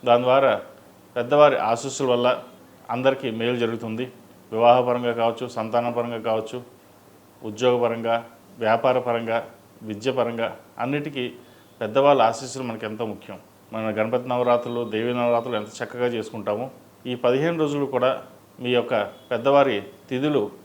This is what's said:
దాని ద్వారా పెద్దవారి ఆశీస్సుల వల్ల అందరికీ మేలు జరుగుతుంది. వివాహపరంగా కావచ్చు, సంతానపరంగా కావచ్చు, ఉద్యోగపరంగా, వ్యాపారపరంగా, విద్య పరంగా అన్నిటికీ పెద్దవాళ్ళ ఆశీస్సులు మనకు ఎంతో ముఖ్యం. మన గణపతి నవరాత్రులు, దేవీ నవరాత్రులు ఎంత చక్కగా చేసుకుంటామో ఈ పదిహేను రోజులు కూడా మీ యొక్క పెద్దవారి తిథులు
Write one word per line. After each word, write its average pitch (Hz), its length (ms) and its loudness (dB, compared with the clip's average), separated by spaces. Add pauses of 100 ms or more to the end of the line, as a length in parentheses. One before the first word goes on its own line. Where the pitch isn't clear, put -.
దాని 120 180 6
ద్వారా 127 380 4 (560)
పెద్దవారి 135 420 6
ఆశీస్సుల 123 480 -2
వల్ల 123 360 2 (480)
అందరికీ 127 400 0
మేలు 117 260 -2
జరుగుతుంది. 117 560 -4 (400)
వివాహపరంగా 120 600 2
కావచ్చు, 117 360 -2
సంతానపరంగా 117 720 -4
కావచ్చు, 110 440 -4 (840)
ఉద్యోగపరంగా, 117 800 0 (340)
వ్యాపారపరంగా, 117 880 0 (360)
విద్య 110 300 -4
పరంగా 117 440 -2 (220)
అన్నిటికీ 139 540 -6 (480)
పెద్దవాళ్ళ 135 420 4
ఆశీస్సులు 123 420 0
మనకు 113 200 -8
ఎంతో 110 220 -6
ముఖ్యం. 98 320 -12 (340)
మన 110 100 -6
గణపతి 110 460 0
నవరాత్రులు, 120 600 0
దేవీ 110 220 -2
నవరాత్రులు 120 440 0
ఎంత 107 120 -4
చక్కగా 123 380 -6
చేసుకుంటామో 110 640 -4 (360)
ఈ 127 80 -4
పదిహేను 135 440 0
రోజులు 147 280 0
కూడా 131 360 0 (380)
మీ 123 100 -4
యొక్క 120 320 0
పెద్దవారి 123 800 2 (280)
తిథులు 131 400 0 (140)